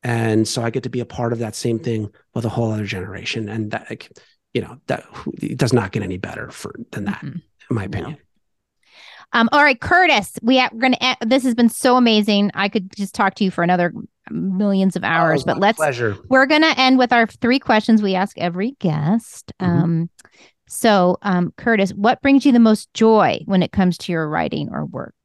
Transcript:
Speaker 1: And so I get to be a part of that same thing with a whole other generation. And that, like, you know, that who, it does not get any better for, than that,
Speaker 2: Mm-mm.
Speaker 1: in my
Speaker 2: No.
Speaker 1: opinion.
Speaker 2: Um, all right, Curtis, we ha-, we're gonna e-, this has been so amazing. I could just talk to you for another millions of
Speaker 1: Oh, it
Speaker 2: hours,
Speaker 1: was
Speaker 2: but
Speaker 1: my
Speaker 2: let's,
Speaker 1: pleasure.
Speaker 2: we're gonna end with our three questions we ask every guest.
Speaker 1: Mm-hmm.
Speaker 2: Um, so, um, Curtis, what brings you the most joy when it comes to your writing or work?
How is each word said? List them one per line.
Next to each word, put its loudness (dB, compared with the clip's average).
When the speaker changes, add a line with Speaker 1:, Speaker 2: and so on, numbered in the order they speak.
Speaker 1:
And 0
so -6
I -2
get -6
to -8
be -6
a -8
part -6
of -6
that -8
same -4
thing -6
with -6
a -2
whole -2
other -4
generation. -10
And -6
that, -10
like, -16
you -2
know, -14
that -6
who, -12
it -10
does 2
not 0
get -4
any -8
better -12
for, -16
than -8
that, -6
Speaker 2:
Mm-mm. -12
Speaker 1:
in -2
my -4
Speaker 2:
No. -8
Speaker 1:
opinion. -10
Speaker 2:
Um, 2
all 6
right, 4
Curtis, 2
we 4
ha-, 2
we're -10
gonna 2
e-, -2
this 2
has 0
been 4
so 2
amazing. 2
I -2
could -6
just -8
talk 0
to 0
you 2
for -4
another 2
millions 0
of -6
Speaker 1:
Oh, -2
it 0
Speaker 2:
hours, 2
Speaker 1:
was -4
Speaker 2:
but -2
Speaker 1:
my 2
Speaker 2:
let's, 2
Speaker 1:
pleasure. -2
Speaker 2:
we're 4
gonna 2
end 4
with 2
our 4
three 0
questions 2
we 0
ask -4
every -4
guest. -2
Speaker 1:
Mm-hmm. 2
Speaker 2:
Um, -2
so, 2
um, -2
Curtis, 0
what 0
brings 4
you 4
the 6
most 2
joy 4
when 2
it -2
comes 0
to -8
your -4
writing -4
or -6
work? -12